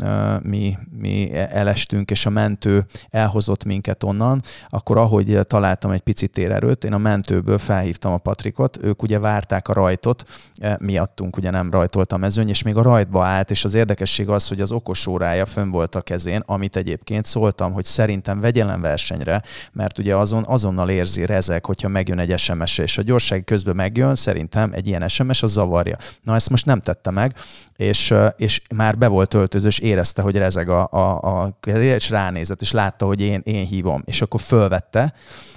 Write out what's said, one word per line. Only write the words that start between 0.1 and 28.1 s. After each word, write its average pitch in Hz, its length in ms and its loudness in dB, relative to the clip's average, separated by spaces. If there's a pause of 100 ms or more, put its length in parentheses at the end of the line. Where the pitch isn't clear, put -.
mi, 101 340 -2 (220)
mi 101 340 -2
e-, 90 180 -2
elestünk, 101 600 0
és 98 140 0
a 107 40 0
mentő 104 560 2 (240)
elhozott 104 540 0
minket 101 400 -4
onnan, 113 380 0 (280)
akkor - 280 0
ahogy, 107 340 4
ö, 101 120 4
találtam 98 480 0
egy 95 100 0
pici - 260 -2
térerőt, 101 560 0
én 107 100 -2
a 101 40 2
mentőből 101 600 2
felhívtam 95 560 -2
a 87 40 0
Patrikot, 104 640 -4
ők 104 220 -2
ugye 107 160 0
várták 104 480 -2
a 98 60 2
rajtot, 92 500 0 (380)
ö, 104 180 0
miattunk 95 580 -4
ugye 95 120 -2
nem 90 220 -2
rajtolt 92 400 2
a 95 60 -2
mezőny, 101 320 0
és 101 140 0
még 107 120 0
a 113 60 4
rajtba 101 440 4
állt, 95 260 0
és 101 140 -2
az 98 80 -2
érdekesség 104 520 0
az, 101 220 0
hogy 98 140 -4
az 98 100 -2
okos 113 360 -4
órája 90 380 0
fönn 98 240 -4
volt 85 260 -2
a 92 60 -4
kezén, 87 440 -4
amit 98 300 -2
egyébként 95 500 -4
szóltam, 98 480 0
hogy 95 120 -4
szerintem 101 540 -2
vegye 117 260 2
le 92 120 -2
versenyre, 80 640 -2 (300)
mert 101 280 -4
ugye 98 160 2
azon, 107 320 2
azonnal 92 420 0
érzi, 90 360 0
rezeg, 92 400 0
hogyha - 220 -4
megjön 95 320 -2
egy 87 200 0
S - 140 0
M 82 100 -2
S, - 140 -2
és - 200 0
a 107 40 0
gyorság 107 420 2
közben 98 320 0
megjön, 117 400 2
szerintem 98 580 0
egy 95 140 -4
ilyen 87 200 -2
S - 160 0
M 127 80 0
S 127 120 0
az 110 80 2
zavarja. 87 460 2 (260)
Na, 110 120 0
ezt 117 140 2
most 123 160 2
nem 131 160 4
tette - 300 -4
meg, 113 220 0 (420)
és, 101 360 2